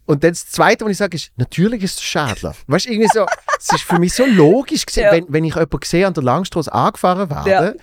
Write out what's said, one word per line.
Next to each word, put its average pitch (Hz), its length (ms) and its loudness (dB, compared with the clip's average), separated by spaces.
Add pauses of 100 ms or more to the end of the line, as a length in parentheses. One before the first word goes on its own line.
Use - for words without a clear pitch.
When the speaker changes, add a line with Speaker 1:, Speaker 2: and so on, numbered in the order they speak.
Speaker 1:
Und 147 180 0
dann 170 80 4
das - 160 -8
Zweite, 190 380 2
was 214 60 -2
ich 185 60 -4
sage, 190 200 -4
ist, - 180 -12
„Natürlich 190 480 -2
ist - 160 -6
es - 140 -8
der 151 160 -2
Schädler.“ 87 260 -8 (120)
Weißt 156 180 0
du, 247 60 -6
irgendwie 214 220 2
so, 208 120 0 (160)
Speaker 2:
<laughs> - 180 -4
Speaker 1:
es - 140 -2
ist - 100 -2
für 175 160 0
mich 175 140 2
so 247 120 2
logisch 226 600 4
gewesen, - 180 -2
Speaker 2:
Ja. 208 80 4
Speaker 1:
wenn, 170 160 2
wenn 156 160 0
ich 156 120 -2
jemanden 160 280 -2
sehe, 185 240 0
an 185 60 -4
der 147 100 -4
Langstrasse 151 480 -2
angefahren 180 580 0
werde, 147 200 -4
Speaker 2:
Ja, 190 120 2
dann 196 220 -2